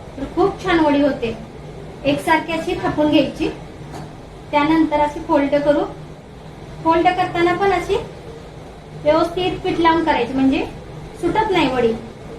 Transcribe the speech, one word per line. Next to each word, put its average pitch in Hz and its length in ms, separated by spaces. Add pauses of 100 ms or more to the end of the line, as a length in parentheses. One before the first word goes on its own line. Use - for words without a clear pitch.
(160)
तर 269 80 (100)
खूप 370 300
छान 349 160
वडी 285 220
होते. 247 340 (680)
एकसारखी 311 480
अशी 330 300
थापून 302 280
घ्यायची, 294 380 (1000)
त्यानंतर 302 500
अशी 294 220
फोल्ड 285 340
करू. 302 280 (1000)
फोल्ड 330 220
करताना 359 480
पण 381 180
अशी 359 240 (1040)
व्यवस्थित 330 600
पीठ 349 160
लावून 330 240
करायची, 262 280
म्हणजे 269 320 (560)
सुटत 427 300
नाही 320 180
वडी. 240 240 (460)